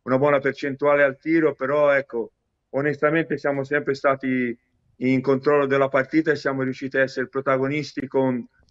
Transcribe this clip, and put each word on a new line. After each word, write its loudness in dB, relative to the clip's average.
una 0
buona 4
percentuale 0
al 2
tiro, 2
però 0
ecco, -2
onestamente 0
siamo -2
sempre -2
stati -2
in 2
controllo 2
della 2
partita 0
e 4
siamo -4
riusciti -4
a 2
essere -2
protagonisti -4
con 0